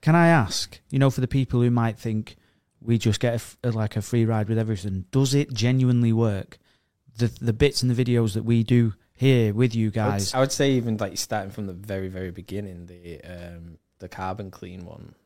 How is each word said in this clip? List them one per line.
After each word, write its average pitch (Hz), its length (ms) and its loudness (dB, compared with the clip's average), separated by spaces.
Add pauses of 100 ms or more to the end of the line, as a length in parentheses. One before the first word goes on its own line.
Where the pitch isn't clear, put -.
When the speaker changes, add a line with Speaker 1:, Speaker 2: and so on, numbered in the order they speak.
Speaker 1:
Can 156 140 2
I 170 140 6
ask, - 520 0 (100)
you 135 80 -2
know, 135 120 4
for 127 100 -4
the 127 80 -2
people 131 320 0
who 120 100 4
might 117 280 0
think 110 380 -6 (440)
we 117 160 0
just 107 240 2
get 120 120 0
a - 20 -2
f-, - 280 -8
a, 123 80 0
like, 110 260 -2
a 110 40 -2
free 117 240 0
ride 110 240 0
with 110 80 0
everything, 101 540 -4
does 135 240 2
it 143 180 0
genuinely 120 640 4
work? 110 420 -2 (600)
The, 120 80 2 (160)
the 113 100 0
bits 135 300 2
and 123 120 2
the 123 100 2
videos 117 280 2
that 107 120 -4
we 117 180 4
do 117 320 4 (180)
here 123 400 2
with 113 220 0
you 113 120 2
Speaker 2:
I - 20 2
would 101 60 -4
Speaker 1:
guys. 104 340 0
Speaker 2:
s-, - 80 -6
I - 20 -2
would 135 140 2
say 139 220 2
even, 117 240 0
like, 95 200 -6
starting 101 320 -6
from 101 160 -8
the 95 60 -10
very, 95 340 -8
very 92 240 -8
beginning, 90 560 -12
the, 87 380 -18
um, 87 540 -16 (200)
the 92 100 -14
Carbon 95 440 -10
Clean 90 340 -16
one 80 400 -18